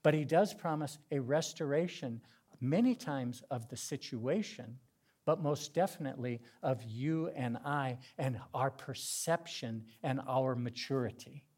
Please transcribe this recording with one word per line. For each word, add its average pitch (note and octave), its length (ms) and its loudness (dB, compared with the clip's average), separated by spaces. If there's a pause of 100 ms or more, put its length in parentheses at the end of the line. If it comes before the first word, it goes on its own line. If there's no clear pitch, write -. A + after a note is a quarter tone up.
But D3+ 120 8
he D#3 100 4
does F3 300 4
promise D#3 440 -2 (140)
a C#3+ 80 2
restoration C#3+ 1000 0 (380)
many G#3 360 4
times B2+ 560 -4
of A#2 160 -2
the B2 100 -10
situation, B2+ 1000 -4 (460)
but D#3+ 160 4
most D3 320 -2
definitely C3+ 680 0 (220)
of B2+ 200 2
you D3 460 0
and B2 280 -2
I C#3 420 -2 (180)
and C3 240 0 (120)
our C3 180 2
perception C3 1120 -4 (160)
and C3+ 240 0
our C3 300 2
maturity. A#2+ 920 -2 (120)